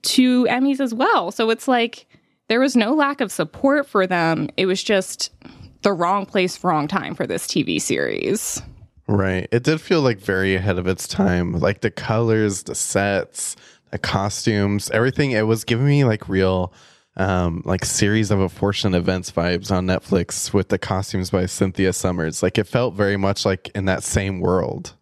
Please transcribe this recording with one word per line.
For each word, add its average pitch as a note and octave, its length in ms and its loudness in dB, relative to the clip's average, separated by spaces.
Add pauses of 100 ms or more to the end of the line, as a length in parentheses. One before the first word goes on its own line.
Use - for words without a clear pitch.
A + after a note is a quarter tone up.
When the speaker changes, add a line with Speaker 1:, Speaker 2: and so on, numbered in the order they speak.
Speaker 1:
two B3+ 440 4
Emmys C4 340 0
as B3+ 140 -2
well. C#4+ 380 0
So A3 180 0
it's A3+ 180 -2
like, A#3 380 0 (420)
there A3+ 120 2
was C4 160 2
no A3+ 180 4
lack C#4+ 280 0
of G#3 100 -2
support C#4 560 0
for F#3+ 180 2
them. E3 520 0
It F#3 80 2
was F#3+ 180 0
just - 480 -2 (500)
the G3+ 120 2
wrong F#3 320 0
place, F3+ 380 -2
wrong D#3 240 0
time - 280 -6
for - 100 -4
this - 220 -4
T - 160 0
V - 160 -2
series. C2 800 -2 (460)
Speaker 2:
Right. F#2+ 440 0
It A#2+ 120 2
did D#3 180 0
feel, E3+ 200 2
like, A#2+ 180 2
very F#2+ 360 0
ahead F#2 220 0
of F2+ 100 -2
its F#2 200 -2
time. F2+ 460 0
Like, E2+ 280 0
the A2+ 80 0
colors, A2 760 0
the - 120 -10
sets, - 800 -2 (340)
the - 80 -8
costumes, G2+ 920 0
everything. C3 400 0
It A2 160 2
was A2 160 0
giving A#2 240 2
me, C#3+ 180 4
like, A2 240 0
real, F#2 420 2 (460)
um, F2+ 480 0
like, F#2 200 0
Series G#2 440 2
of G2+ 100 2
a F#2+ 100 2
Fortune G2+ 440 -2
Events F2+ 380 0
vibes F2+ 400 -2
on F#2 160 0
Netflix - 680 -2
with G2 160 0
the G2 80 0
costumes F#2+ 540 -4
by F#2 160 0
Cynthia F#2 440 0
Summers. F2 520 -2
Like, F#2 160 0
it G#2 60 -2
felt A#2+ 280 -2
very G2 240 0
much, G2 300 0
like, F#2+ 260 -2
in G2 120 -4
that F#2+ 180 0
same F#2+ 380 -2
world. F2+ 600 -2